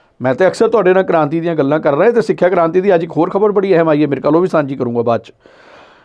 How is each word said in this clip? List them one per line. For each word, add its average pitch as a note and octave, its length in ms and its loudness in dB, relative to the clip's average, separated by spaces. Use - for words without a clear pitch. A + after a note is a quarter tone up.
ਮੈਂ B2+ 120 -2
ਤੇ F#3 140 2
ਅਕਸਰ A3 200 0
ਤੁਹਾਡੇ F#3+ 260 2
ਨਾਲ F#3+ 80 2
ਕ੍ਰਾਂਤੀ E3 380 0
ਦੀਆਂ E3+ 160 -4
ਗੱਲਾਂ C#3 240 0
ਕਰ D3+ 160 0
ਰਿਹਾ G3 140 2
ਤੇ A#3 120 0
ਸਿੱਖਿਆ F3+ 260 0
ਕ੍ਰਾਂਤੀ F3 320 0
ਦੀ F#3+ 140 2
ਅੱਜ E3+ 100 0
ਇੱਕ E3 120 -12
ਹੋਰ E3+ 140 0
ਖਬਰ G#3 220 0
ਬੜੀ G3 220 0
ਅਹਿਮ E3 140 2
ਆਈ D3+ 140 2
ਹੈ D3+ 40 2
ਮੇਰੇ C#3 140 -4
ਕੋਲ, D3 160 0
ਉਹ F3 40 4
ਵੀ F#3 80 0
ਸਾਂਝੀ D3 280 -2
ਕਰੂੰਗਾ A#2+ 260 -4
ਬਾਅਦ A2+ 180 -2
'ਚ। - 120 -20